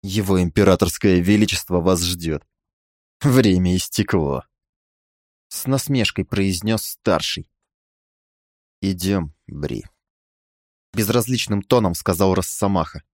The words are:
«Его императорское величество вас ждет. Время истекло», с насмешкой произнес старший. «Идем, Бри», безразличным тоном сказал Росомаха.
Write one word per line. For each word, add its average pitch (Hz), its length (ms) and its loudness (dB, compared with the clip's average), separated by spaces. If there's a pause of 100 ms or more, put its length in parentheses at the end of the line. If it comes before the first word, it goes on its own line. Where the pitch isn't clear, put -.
«Его 95 400 0
императорское 92 760 4
величество 92 600 0
вас 87 220 2
ждет. 85 440 -6 (720)
Время 95 560 4
истекло», 80 680 -2 (1040)
с - 180 -10
насмешкой 131 580 -2
произнес 98 600 -2
старший. - 640 -4 (1300)
«Идем, 92 540 -2 (120)
Бри», 71 380 -8 (1080)
безразличным 110 680 -2
тоном 107 320 0
сказал 95 400 0
Росомаха. 90 680 -2 (120)